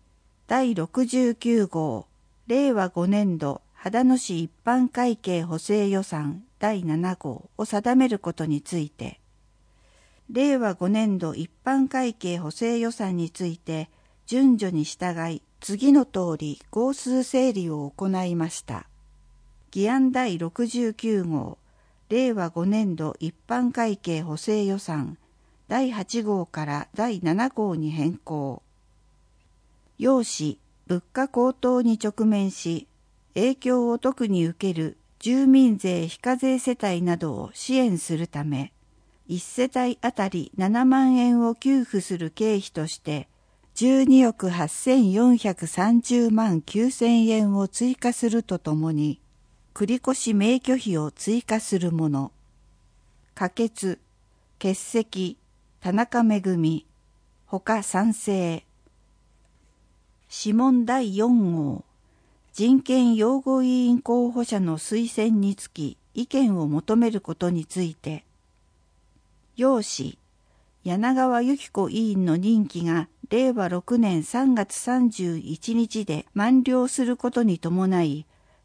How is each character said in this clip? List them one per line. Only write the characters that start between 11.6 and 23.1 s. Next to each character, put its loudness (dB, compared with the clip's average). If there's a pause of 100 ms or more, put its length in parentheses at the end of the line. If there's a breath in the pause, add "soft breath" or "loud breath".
般 2
会 -2
計 -6
補 -8
正 -2
予 -2
算 -4
に -2
つ -8
い -6
て、 -8 (360)
順 4
序 -2
に 0
従 -6 (160)
い、 -8 (200)
次 2
の 8
通 -4
り -8 (100)
号 -2
数 -2
整 0
理 -4
を -6
行 -6
い -2
ま -2
し -14
た。 -12 (840)
議 0
案 2
第 -2
六 -4
十 -4
九 -2
号、 -6 (500)
令 0
和 -4
五 -4
年 0
度 -6